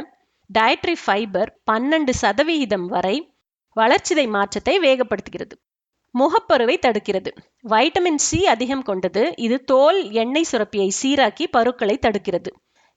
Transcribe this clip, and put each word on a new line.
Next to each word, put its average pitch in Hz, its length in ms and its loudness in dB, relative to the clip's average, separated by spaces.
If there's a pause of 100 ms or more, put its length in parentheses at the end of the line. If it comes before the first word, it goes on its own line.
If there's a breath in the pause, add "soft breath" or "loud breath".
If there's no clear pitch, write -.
(500)
டயட்டரி 277 460 0
ஃபைபர் 202 560 -2 (140)
பன்னெண்டு 254 480 0
சதவிகிதம் 214 760 0
வரை 190 280 -2 (600)
வளர்சிதை 277 500 2
மாற்றத்தை 208 520 -2
வேகப்படுத்துகிறது. 247 760 -2 (600)
முகப்பருவை 285 640 2
தடுக்கிறது. 214 540 -2 (340)
வைட்டமின் 294 540 2
சி 320 280 -2
அதிகம் 262 360 0
கொண்டது. 190 400 -2 (140)
இது 233 280 -2
தோல் 294 360 4 (120)
எண்ணெய் 247 380 0
சுரப்பியை 208 380 -2
சீராக்கி 269 580 0
பருக்களை 247 520 0
தடுக்கிறது. 202 520 -4 (460)